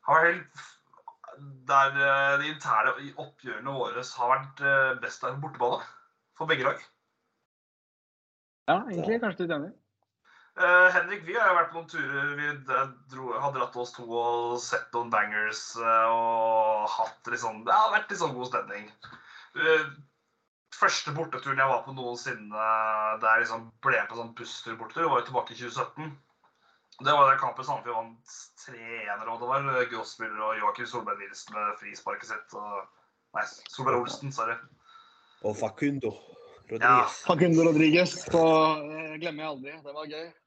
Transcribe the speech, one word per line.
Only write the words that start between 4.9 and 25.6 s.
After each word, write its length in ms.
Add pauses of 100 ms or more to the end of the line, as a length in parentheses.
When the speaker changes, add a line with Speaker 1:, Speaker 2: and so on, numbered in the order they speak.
Speaker 1:
best 160
der 160
på 80
bortebane 380 (500)
for 140
begge 180
lag. 140 (1900)
Speaker 2:
Ja, 160
egentlig 320
Speaker 3:
Ja. 40
Speaker 2:
kanskje 260
litt 100
enig. 180 (840)
Speaker 1:
Eh, 320
Henrik, 320
vi 120
har 140
jo 60
vært 160
på 60
noen 100
turer, 480
vi, 120 (260)
eh, 140 (200)
dro, 320
har 140
dratt 240
oss 160
to 100
og 560
sett 320
noen 180
bangers, 680
eh, 340
og 760
hatt 380
litt 120
sånn, 240
det 80
har 220
vært 160
litt 100
sånn 140
god 160
stemning. 420 (640)
Eh, 300 (880)
første 420
borteturen 460
jeg 80
var 160
på 100
noensinne, 680 (560)
der 60 (100)
jeg 80
liksom 260 (100)
ble 280
på 80
sånn 180
busstur 400
bortetur, 340
var 120
jo 100
tilbake 200
i 100